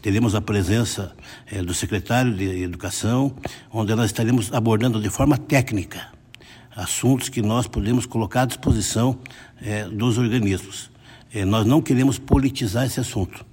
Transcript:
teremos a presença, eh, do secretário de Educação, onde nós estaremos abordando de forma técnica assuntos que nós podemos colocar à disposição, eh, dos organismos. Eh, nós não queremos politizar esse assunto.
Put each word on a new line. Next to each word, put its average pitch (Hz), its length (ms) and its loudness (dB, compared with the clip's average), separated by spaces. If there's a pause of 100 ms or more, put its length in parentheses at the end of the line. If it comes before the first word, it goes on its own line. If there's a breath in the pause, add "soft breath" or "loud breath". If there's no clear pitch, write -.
teremos 107 320 2
a 107 80 0
presença, 104 720 0 (340 loud breath)
eh, 98 120 -4
do 87 100 -4
secretário 113 640 0
de 95 100 -2 (180)
Educação, 107 720 -2 (380 loud breath)
onde 110 220 0
nós 113 120 2
estaremos 113 460 0
abordando 113 480 2
de 104 80 -2
forma 139 300 2
técnica - 720 -2 (680 loud breath)
assuntos 123 540 0
que 123 100 -4
nós 113 260 2
podemos 110 380 0
colocar 117 380 -2
à - 20 4
disposição, 120 760 0 (440 loud breath)
eh, 104 240 -4
dos 110 320 2
organismos. 107 720 -2 (420 loud breath)
Eh, 101 140 -2
nós 107 180 2
não 135 160 6
queremos 135 380 2
politizar 131 680 0
esse 131 160 -4
assunto. - 520 -6